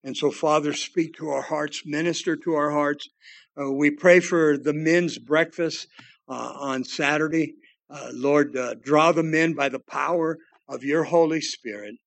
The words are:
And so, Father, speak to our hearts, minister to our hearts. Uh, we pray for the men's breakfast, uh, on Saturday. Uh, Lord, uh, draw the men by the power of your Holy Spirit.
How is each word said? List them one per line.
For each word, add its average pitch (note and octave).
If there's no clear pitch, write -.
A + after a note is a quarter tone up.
And C3+
so, C#3+
Father, D3+
speak -
to D#3
our C3+
hearts, D3+
minister D#3+
to E3
our D3
hearts. C#3+
Uh, C#3
we C#3+
pray F3+
for D#3+
the C#3
men's D#3+
breakfast, D#3
uh, B2
on C3+
Saturday. D3+
Uh, C#3
Lord, C#3+
uh, A#2+
draw D3+
the D#3+
men D#3+
by C#3
the C3+
power D#3+
of C3
your D3+
Holy D#3+
Spirit. G#2